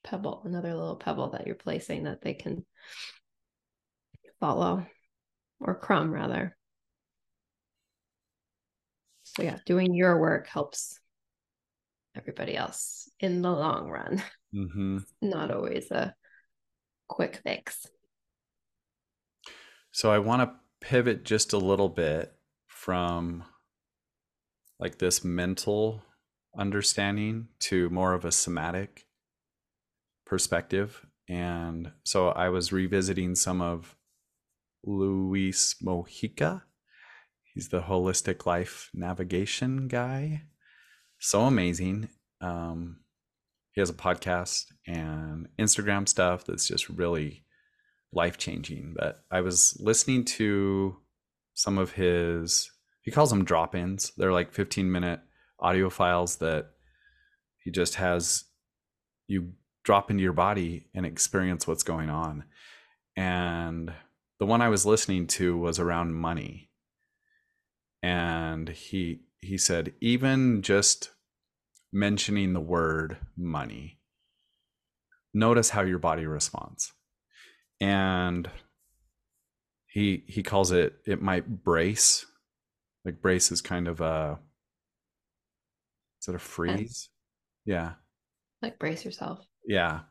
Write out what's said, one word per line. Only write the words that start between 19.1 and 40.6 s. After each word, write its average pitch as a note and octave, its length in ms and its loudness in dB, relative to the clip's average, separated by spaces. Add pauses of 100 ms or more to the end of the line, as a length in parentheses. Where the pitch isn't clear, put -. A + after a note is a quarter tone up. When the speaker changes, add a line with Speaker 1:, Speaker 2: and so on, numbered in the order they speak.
Speaker 2:
So - 180 2
I G#2 100 6
wanna A#2+ 380 2 (220)
pivot B2 460 2
just G#2+ 260 2
a G#2 60 4
little F#2+ 320 4
bit D#2 440 -2 (340)
from, F2 760 -4 (1400)
like, F2+ 180 -6
this F2+ 280 0
mental G2+ 760 0 (560)
understanding G#2 920 -2 (100)
to F2 300 2
more F#2 240 2
of F2 100 0
a E2+ 80 -2
somatic F2 760 -4 (1160)
perspective. F#2+ 800 -2 (220)
And E2+ 640 -6 (140)
so F2+ 240 4
I F2+ 180 2
was F2+ 240 0
revisiting F#2 640 0
some F#2 260 0
of E2+ 360 -4 (880)
Luis F#2+ 1000 0
Mojica. A2 760 -4 (920)
He's - 140 -10
the F2+ 140 -2
holistic F#2 640 0
life F2 480 -2
navigation F#2 960 -4
guy. C3+ 540 -4 (760)